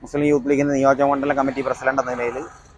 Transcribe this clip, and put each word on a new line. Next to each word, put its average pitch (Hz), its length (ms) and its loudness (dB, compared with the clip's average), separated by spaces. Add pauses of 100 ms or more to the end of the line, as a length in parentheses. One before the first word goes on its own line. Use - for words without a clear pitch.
മുസ്ലിം 147 280 -2
യൂത്ത് 143 220 2
ലീഗിൻ്റെ 143 260 2
നിയോജക 135 340 4
മണ്ഡലം 139 280 0
കമ്മിറ്റി 135 280 -2
പ്രസിഡന്റ് 131 360 -2
എന്ന 123 100 -4
നിലയിൽ 120 240 -4 (400)